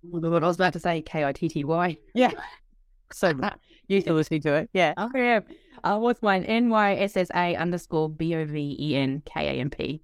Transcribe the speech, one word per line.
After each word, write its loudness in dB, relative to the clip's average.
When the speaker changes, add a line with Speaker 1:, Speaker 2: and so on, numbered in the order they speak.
Speaker 1:
Oh -6
my -2
God, 2
I 4
was 2
about 0
to -8
say -2
K -4
I 0
T -4
T -4
Y. 0
Speaker 2:
Yeah. 4
So 2
<laughs> -6
used 2
to 2
listening 0
to 2
it. 0
Yeah. 2
Speaker 1:
I -4
am. 2
Uh, 0
what's 0
mine? 2
N 2
Y 4
S 0
S 0
A 0
underscore -2
B -4
O -2
V -6
E -2
N 0
K -4
A -2
M -2
P. -6